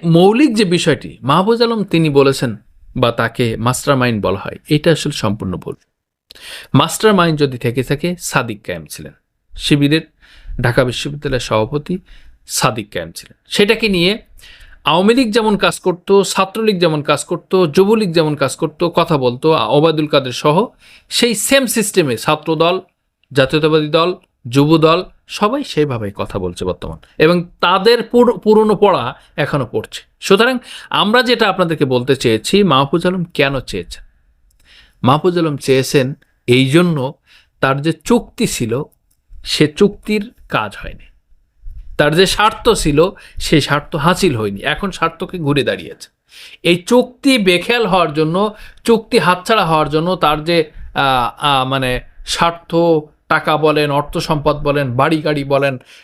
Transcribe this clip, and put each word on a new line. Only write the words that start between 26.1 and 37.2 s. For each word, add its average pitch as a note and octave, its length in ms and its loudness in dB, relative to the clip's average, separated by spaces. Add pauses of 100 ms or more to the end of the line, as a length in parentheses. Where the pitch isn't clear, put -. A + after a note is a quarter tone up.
কথা G2+ 240 -8
বলছে F2+ 260 -6
বর্তমান E2 320 -8 (200)
এবং E3+ 260 2 (160)
তাদের G#3+ 440 2
পুর-, A#3+ 340 2
পুরনো G#3+ 380 2
পড়া D3 400 2 (220)
এখনো C#3+ 340 -2
পড়ছে। - 300 -8 (180)
সুতরাং A#3 380 2 (320)
আমরা G#3+ 340 2
যেটা A3+ 260 0
আপনাদেরকে E3+ 360 -2
বলতে B2+ 300 0
চেয়েছি, A#2+ 480 0
মাহফুজ E3 440 2
আলম F#3 160 -2
কেন C#3 360 -2
চেয়েছেন? - 440 -10 (1000)
মাহফুজ D#3 340 2
আলম D#3 200 -2
চেয়েছেন C3 560 0 (340)
এই C3 220 4
জন্য D#3 440 0 (460)